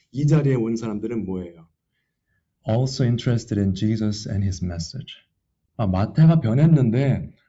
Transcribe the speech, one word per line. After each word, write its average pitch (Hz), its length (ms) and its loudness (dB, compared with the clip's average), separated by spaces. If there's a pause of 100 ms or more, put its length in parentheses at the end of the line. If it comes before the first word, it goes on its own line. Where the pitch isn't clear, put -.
(120)
이 139 140 -2
자리에 143 280 2
온 113 220 -2
사람들은 107 500 -6
뭐예요? 87 400 -10 (1000)
Also 127 380 0
interested 117 560 0
in 98 140 2
Jesus 107 540 -2
and 101 160 -2
his 92 200 -4
message. 85 500 -10 (600)
아, 104 100 -2
마태가 107 540 4
변했는데 123 920 2 (160)